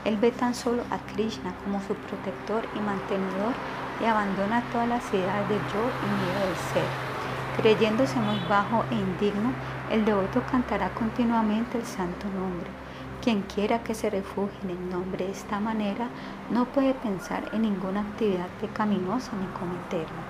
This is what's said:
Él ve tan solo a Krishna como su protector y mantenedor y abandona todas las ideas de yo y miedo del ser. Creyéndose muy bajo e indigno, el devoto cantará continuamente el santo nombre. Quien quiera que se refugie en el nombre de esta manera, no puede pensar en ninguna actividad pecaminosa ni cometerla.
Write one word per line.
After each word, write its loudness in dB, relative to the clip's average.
Él 2
ve 6
tan 0
solo 0
a 0
Krishna -2
como 0
su -4
protector -4
y -2
mantenedor 0
y 2
abandona 2
todas 2
las 0
ideas 2
de 2
yo 0
y 0
miedo 2
del -2
ser. -2
Creyéndose 6
muy 2
bajo 4
e 0
indigno, 0
el 4
devoto 4
cantará 2
continuamente 2
el -2
santo -4
nombre. -4
Quien 4
quiera 0
que -2
se 0
refugie -2
en -4
el -4
nombre -2
de -2
esta -4
manera, 0
no 4
puede 4
pensar -2
en 2
ninguna 0
actividad 0
pecaminosa 0
ni -2
cometerla. -4